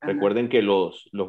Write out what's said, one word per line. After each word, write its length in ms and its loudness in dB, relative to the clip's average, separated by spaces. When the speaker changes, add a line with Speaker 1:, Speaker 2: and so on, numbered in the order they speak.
Speaker 1:
Ajá. 120 -4
Speaker 2:
Recuerden 360 0
que 120 4
los, 520 0
los, 160 -4